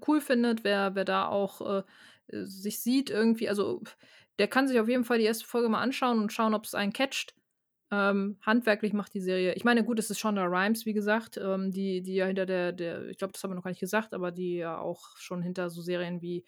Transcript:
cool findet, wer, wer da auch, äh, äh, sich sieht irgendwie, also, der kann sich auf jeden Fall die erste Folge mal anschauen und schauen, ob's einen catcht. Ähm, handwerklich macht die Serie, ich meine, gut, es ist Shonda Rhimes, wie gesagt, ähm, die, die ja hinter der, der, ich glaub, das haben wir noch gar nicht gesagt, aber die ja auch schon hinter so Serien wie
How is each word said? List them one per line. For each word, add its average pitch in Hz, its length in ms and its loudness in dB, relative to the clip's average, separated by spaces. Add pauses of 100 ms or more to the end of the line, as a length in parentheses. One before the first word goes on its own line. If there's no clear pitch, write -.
cool 302 120 6
findet, 240 440 2
wer, 196 320 2
wer 190 100 0
da 190 220 0
auch, 202 340 -2
äh, 196 220 -2 (520)
äh, 196 100 -6
sich 196 360 -8
sieht 269 300 2
irgendwie, 226 360 4
also, 202 360 0 (560)
der 202 80 4
kann 269 200 2
sich 247 120 4
auf 220 100 2
jeden 254 140 2
Fall 233 160 2
die 220 60 4
erste 226 200 0
Folge 233 240 0
mal 214 120 2
anschauen 247 380 2
und 202 140 0
schauen, 220 220 2
ob's - 180 -6
einen 202 200 0
catcht. - 420 -4 (560)
Ähm, 202 500 2
handwerklich 214 520 2
macht 202 200 -4
die 202 80 -4
Serie, 185 320 2
ich - 100 -6
meine, 233 220 4
gut, 226 140 0
es - 100 -4
ist 202 100 -6
Shonda 190 260 0
Rhimes, 196 420 0
wie 220 60 -2
gesagt, 214 440 0
ähm, 190 340 -2
die, 190 300 -2
die 185 140 -6
ja 185 100 2
hinter 190 220 0
der, 180 260 0
der, 170 360 -6
ich - 100 -12
glaub, 196 140 -4
das - 100 -10
haben 196 80 -6
wir 185 40 -6
noch 180 80 -8
gar 185 80 -4
nicht 180 80 -8
gesagt, 214 360 -2
aber 180 160 -4
die 175 260 -4
ja 165 220 -6
auch - 380 -8
schon 180 260 -8
hinter 180 260 -4
so 170 120 -10
Serien 175 400 -4
wie 175 260 -6